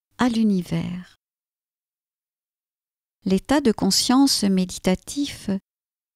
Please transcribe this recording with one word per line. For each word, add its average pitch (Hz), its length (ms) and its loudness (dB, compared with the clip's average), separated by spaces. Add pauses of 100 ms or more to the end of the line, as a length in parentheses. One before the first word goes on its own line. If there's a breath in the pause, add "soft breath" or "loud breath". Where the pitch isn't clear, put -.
(200)
à 247 100 2
l'univers. 180 880 -2 (2000)
L'état 196 360 0
de 247 100 2
conscience 262 720 2
méditatif 190 1040 -2 (680)